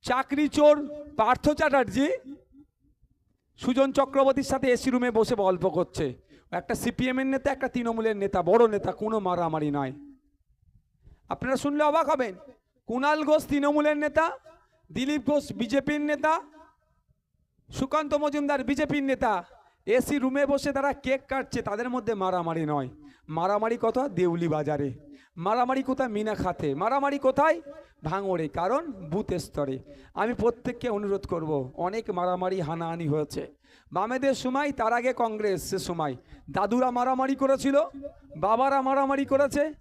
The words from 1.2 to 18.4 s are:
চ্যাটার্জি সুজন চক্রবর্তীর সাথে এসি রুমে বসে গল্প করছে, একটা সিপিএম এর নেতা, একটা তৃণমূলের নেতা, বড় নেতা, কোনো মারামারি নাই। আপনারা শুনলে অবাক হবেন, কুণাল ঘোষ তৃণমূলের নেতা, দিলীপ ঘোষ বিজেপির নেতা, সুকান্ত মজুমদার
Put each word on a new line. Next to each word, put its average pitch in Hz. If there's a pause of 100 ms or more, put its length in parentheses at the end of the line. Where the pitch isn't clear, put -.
চ্যাটার্জি 269 (1500)
সুজন 269
চক্রবর্তীর 269
সাথে 269
এসি 247
রুমে 247
বসে 226
গল্প 190
করছে, 160 (360)
একটা 180
সিপিএম 254
এর 269
নেতা, 269
একটা 262
তৃণমূলের 226
নেতা, 196
বড় 220
নেতা, 196
কোনো 214
মারামারি 165
নাই। 139 (1400)
আপনারা 254
শুনলে 285
অবাক 294
হবেন, 247 (520)
কুণাল 294
ঘোষ 302
তৃণমূলের 294
নেতা, 302 (640)
দিলীপ 262
ঘোষ 285
বিজেপির 269
নেতা, 302 (1300)
সুকান্ত 294
মজুমদার 285